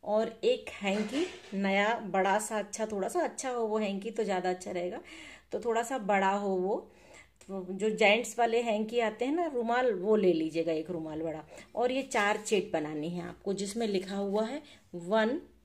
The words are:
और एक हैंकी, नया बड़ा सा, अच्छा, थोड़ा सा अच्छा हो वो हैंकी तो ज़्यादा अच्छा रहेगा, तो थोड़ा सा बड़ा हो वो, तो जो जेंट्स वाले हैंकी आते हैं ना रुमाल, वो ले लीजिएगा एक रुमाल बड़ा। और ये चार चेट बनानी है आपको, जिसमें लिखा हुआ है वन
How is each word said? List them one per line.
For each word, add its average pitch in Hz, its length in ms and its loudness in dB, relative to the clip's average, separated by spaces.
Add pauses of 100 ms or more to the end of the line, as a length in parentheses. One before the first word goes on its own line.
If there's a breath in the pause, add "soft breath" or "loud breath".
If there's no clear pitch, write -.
और 214 400 0
एक 247 260 2
हैंकी, 214 580 -2 (260)
नया 196 460 2
बड़ा 196 400 2
सा, 214 200 -4
अच्छा, 208 260 -4
थोड़ा 202 220 -2
सा 349 120 -2
अच्छा 269 300 -2
हो 240 180 0
वो 214 100 0
हैंकी 202 340 -2
तो 220 120 -2
ज़्यादा 185 260 0
अच्छा 180 220 -4
रहेगा, 180 280 -4 (520 loud breath)
तो 208 80 -2
थोड़ा 226 240 0
सा 262 140 -4
बड़ा 196 340 4
हो 202 180 0
वो, 190 260 2 (680 loud breath)
तो 190 280 -8
जो 190 200 0
जेंट्स 214 500 4
वाले 233 220 2
हैंकी 220 380 0
आते 220 260 0
हैं 277 80 0
ना 349 120 0
रुमाल, 247 480 2
वो 196 220 2
ले 185 180 6
लीजिएगा 160 380 0
एक 160 180 -2
रुमाल 160 320 -6
बड़ा। 156 220 -4 (320 loud breath)
और 247 160 2
ये 269 120 0
चार 214 340 2
चेट 208 360 0
बनानी 151 360 -2
है 175 180 -6
आपको, - 260 -6
जिसमें 208 340 -4
लिखा 190 280 -2
हुआ 202 300 0
है 277 160 -6 (340 loud breath)
वन 220 460 2 (240)